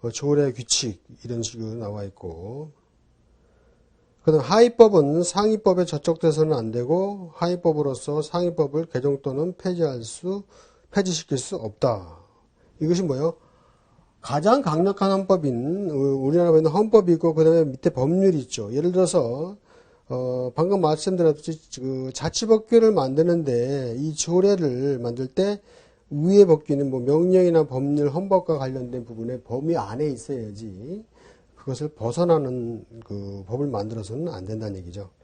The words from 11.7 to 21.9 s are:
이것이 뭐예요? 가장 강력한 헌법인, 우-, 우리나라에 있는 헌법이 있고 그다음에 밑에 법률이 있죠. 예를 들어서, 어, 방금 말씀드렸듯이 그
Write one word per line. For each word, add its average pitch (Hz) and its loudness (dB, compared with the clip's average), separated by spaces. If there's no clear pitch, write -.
이것이 175 0
뭐예요? 151 -2
가장 196 2
강력한 196 0
헌법인, 180 -2
우-, 135 0
우리나라에 165 4
있는 160 4
헌법이 202 4
있고 165 0
그다음에 160 4
밑에 135 -2
법률이 170 2
있죠. 113 -10
예를 156 0
들어서, 175 0
어, 127 -4
방금 190 2
말씀드렸듯이 160 0
그 131 -6